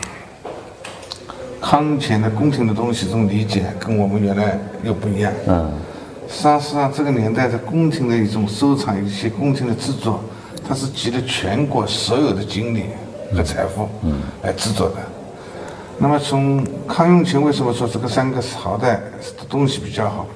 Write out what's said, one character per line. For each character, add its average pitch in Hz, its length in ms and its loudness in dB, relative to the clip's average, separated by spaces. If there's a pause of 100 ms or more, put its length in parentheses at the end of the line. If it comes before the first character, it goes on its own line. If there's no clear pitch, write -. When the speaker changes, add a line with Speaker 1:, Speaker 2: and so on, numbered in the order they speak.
(1600)
Speaker 1:
康 151 400 2
乾 110 220 2
的 110 80 4
宫 123 220 4
廷 127 160 2
的 107 60 4
东 117 200 0
西 104 140 -2
这 92 40 -2
种 110 160 4
理 104 160 2
解， 104 220 0 (140)
跟 110 180 0
我 104 80 4
们 101 160 2
原 98 140 4
来 101 240 2 (240)
又 110 100 0
不 104 160 -2
一 98 100 0
样。 135 140 2 (140)
Speaker 2:
嗯。 82 240 4 (560)
Speaker 1:
实 - 100 -10
际 - 60 -6
上， 147 180 6
实 - 80 -6
际 143 60 -4
上 139 180 2
这 156 100 0
个 143 60 0
年 113 240 2
代 127 140 2
的 117 100 0
宫 160 320 2
廷 135 180 0
的 117 80 4
一 110 140 4
种 104 180 0
收 139 280 4
藏， 101 280 0
一 101 60 -2
些 113 200 -2
宫 139 240 0
廷 131 140 0
的 117 60 2
制 - 180 -4
作， 113 320 -2 (440)
它 135 80 -2
是 131 120 -4
集 - 220 -4
了 123 140 0
全 110 420 0
国 120 220 0
所 - 300 0
有 143 140 4
的 98 120 0
精 104 320 -2
力 101 80 0 (500)
和 87 80 2
财 80 240 0
富 107 240 -4 (140)
Speaker 2:
嗯。 73 180 0 (220)
Speaker 1:
来 92 100 -2
制 - 180 -2
作 92 180 2
的。 - 60 -6 (1000)
那 135 100 4
么 147 120 4
从 139 440 2 (240)
康 170 220 4
雍 175 160 8
乾 139 160 4
为 147 100 4
什 135 140 2
么 120 80 2
说 117 140 0
这 113 100 -2
个 110 100 -2
三 131 240 2
个 131 100 -2
朝 98 360 -4
代 120 160 2
的 - 560 -8
东 139 180 2
西 - 120 -2
比 - 120 -8
较 110 160 -2
好？ 101 280 -4